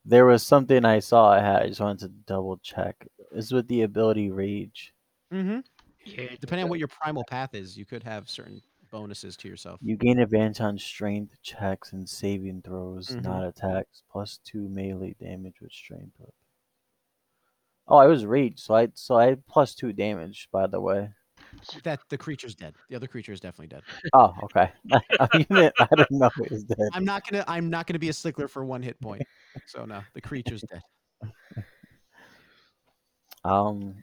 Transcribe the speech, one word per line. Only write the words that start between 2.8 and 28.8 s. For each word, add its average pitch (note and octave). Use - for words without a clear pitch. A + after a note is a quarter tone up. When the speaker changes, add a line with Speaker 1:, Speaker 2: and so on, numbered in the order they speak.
Speaker 1:
It's A2+
with B2
the A#2+
ability G#2+
Rage. G2
Speaker 2:
Mm-hmm. F#3+
Speaker 3:
Yeah, B2+
Speaker 2:
Depending F3
on F3
Speaker 3:
yeah. -
Speaker 2:
what F3
your D3+
primal D3+
path C3
is, F#2+
you G2+
could A#2
have G#2+
certain G2+
bonuses G#2
to -
yourself. F2+
Speaker 1:
You A2
gain B2
advantage G#2+
on G#2
strength G#2
checks -
and F#2+
saving F#2+
throws, F#2
Speaker 2:
Mm-hmm. B2
Speaker 1:
not F#2
attacks. F#2
Plus -
two G2+
melee F#2+
damage F#2
with -
strength -
up. -
Oh, C#3+
I C#3
was C#3+
Rage, B2
so -
I, A2+
so -
I A#2
had C3
plus -
two A2+
damage, G2
by F#2+
the F#2+
way. G2
Speaker 2:
That, D3+
the C#3+
creature's B2+
dead. D#2
The B2+
other A2+
creature A2
is F#2
definitely E2
dead. C#2+
Speaker 1:
Oh, A2
okay. F#2+
<laughs> -
I, C#3
I D3+
meant, F3+
I A#2+
didn't D3
know B2+
it G#2+
was G#2+
dead. G#2+
Speaker 2:
I'm F#3
not G3+
gonna, G3+
I'm E3+
not E3
gonna E3+
be D#3
a -
stickler D3
for C3+
one C3